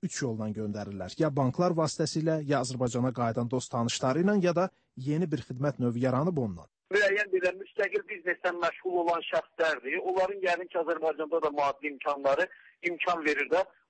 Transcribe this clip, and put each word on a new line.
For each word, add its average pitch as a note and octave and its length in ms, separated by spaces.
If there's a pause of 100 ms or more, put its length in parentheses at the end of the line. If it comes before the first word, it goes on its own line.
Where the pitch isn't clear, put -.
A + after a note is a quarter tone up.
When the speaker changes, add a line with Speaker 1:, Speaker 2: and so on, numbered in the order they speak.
Speaker 1:
üç - 220
yoldan G#2+ 340
göndərirlər. G2+ 640
Ya D#3 80
banklar C#3+ 480
vasitəsilə, D#3+ 640
ya C#3 240
Azərbaycana B2 560
qayıdan A#2 320
dost B2+ 180
tanışları C3 540
ilə, G#3 160
ya E3+ 160
da F#3 100 (300)
yeni D3 320
bir D3 160
xidmət C3 320
növü A#2+ 320
yaranıb D3 380
ondan. E2+ 260 (160)
Speaker 2:
Müəyyən G#3 400
bir F#3 140 (100)
müstəqil G3 560
bizneslə F3+ 480
məşğul F3 460
olan E3+ 240
şəxslərdir. D#3 720 (100)
Onların F#3+ 320
yəqin F3 300
ki, F3+ 100
Azərbaycanda D#3 640
da D3+ 100
maddi C#3+ 380
imkanları C#3+ 560 (400)
imkan E3+ 380
verir C#3+ 260
də. F#3 140 (240)